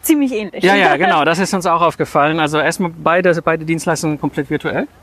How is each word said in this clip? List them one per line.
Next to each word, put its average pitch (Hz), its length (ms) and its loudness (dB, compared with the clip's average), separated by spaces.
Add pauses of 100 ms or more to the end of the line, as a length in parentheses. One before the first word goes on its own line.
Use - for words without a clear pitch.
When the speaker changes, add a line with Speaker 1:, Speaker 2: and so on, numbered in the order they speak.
Speaker 1:
ziemlich 285 320 0
ähnlich. 208 300 -8
Speaker 2:
Ja, 196 120 4
ja, 160 220 4
Speaker 1:
<laughs> - 0 -
Speaker 2:
genau. 170 260 2
Das 165 160 0
ist 196 140 -2
uns 180 120 -2
auch 170 160 2
aufgefallen. 156 580 0
Also 151 200 0
erstmal 165 320 -2
beide, 165 500 0
beide 160 220 -2
Dienstleistungen 160 560 -2
komplett 147 300 -6
virtuell. 160 380 -4 (160)